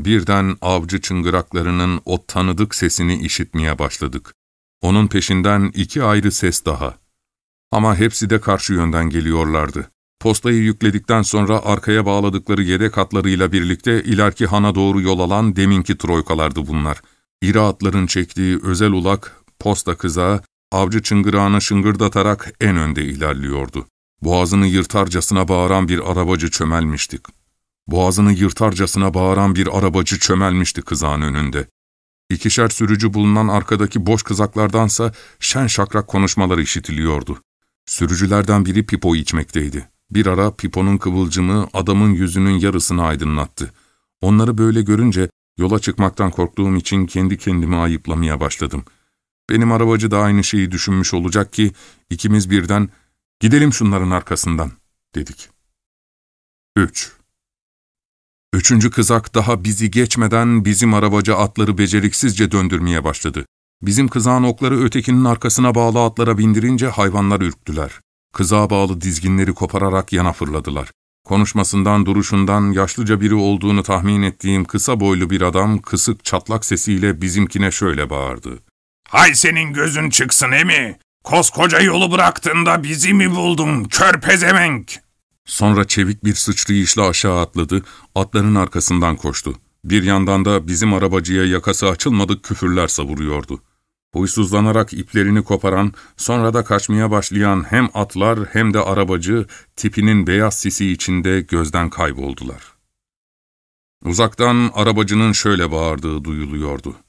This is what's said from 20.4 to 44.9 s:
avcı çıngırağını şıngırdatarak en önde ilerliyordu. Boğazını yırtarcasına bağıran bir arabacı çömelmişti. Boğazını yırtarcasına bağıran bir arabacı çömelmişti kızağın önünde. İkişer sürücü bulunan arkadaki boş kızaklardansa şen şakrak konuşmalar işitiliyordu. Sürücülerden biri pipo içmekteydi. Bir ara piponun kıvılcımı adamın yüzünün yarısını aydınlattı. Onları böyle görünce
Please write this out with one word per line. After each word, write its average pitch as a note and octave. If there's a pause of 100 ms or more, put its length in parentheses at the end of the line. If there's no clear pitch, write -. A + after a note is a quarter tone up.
avcı G2
çıngırağını G2+
şıngırdatarak G2+
en G2+
önde D#2
ilerliyordu. C#2 (360)
Boğazını F2+
yırtarcasına F#2
bağıran F#2
bir F2+
arabacı E2+
çömelmişti. D#2 (680)
Boğazını F#2
yırtarcasına F#2+
bağıran F#2+
bir F#2
arabacı F#2
çömelmişti F#2
kızağın D2+
önünde. C#2+ (600)
İkişer A2
sürücü G#2+
bulunan G#2
arkadaki G2+
boş A2
kızaklardansa G#2+ (280)
şen C3
şakrak G#2
konuşmalar F#2+
işitiliyordu. D#2 (440)
Sürücülerden G2+
biri G2
pipo F2+
içmekteydi. D2+ (220)
Bir G2+
ara F#2+
piponun F#2+
kıvılcımı F#2
adamın G2
yüzünün F#2+
yarısını F2+
aydınlattı. D2+ (480)
Onları G#2+
böyle A2+
görünce G#2 (280)